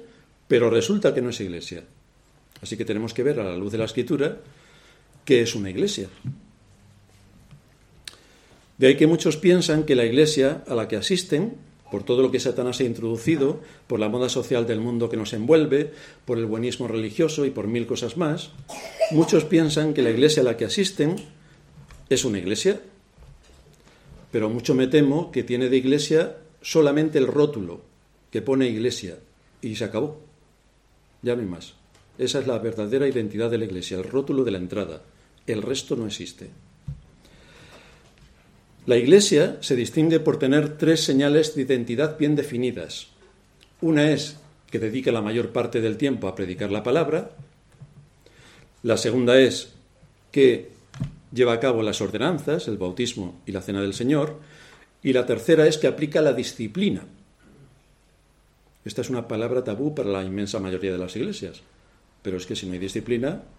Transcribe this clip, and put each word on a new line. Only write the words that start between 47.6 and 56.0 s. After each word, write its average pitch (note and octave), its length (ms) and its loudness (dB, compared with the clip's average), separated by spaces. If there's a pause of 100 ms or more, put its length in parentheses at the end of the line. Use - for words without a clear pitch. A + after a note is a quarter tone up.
La A2+ 140 0
segunda A#2+ 420 4
es - 360 4 (580)
que B2+ 380 4 (600)
lleva A#2+ 220 2
a A#2 80 0
cabo A#2 220 0
las G#2 180 -4
ordenanzas, D3 680 -4
el G#2 100 -4
bautismo F#2 640 -6
y G2+ 80 -10
la F#2+ 80 -6
cena G2+ 220 -6
del G2 100 -2
Señor. C#3+ 480 -2 (640)
Y C3 100 2
la B2 140 2
tercera D3+ 400 4
es D#3+ 100 4
que - 100 0
aplica D3+ 360 0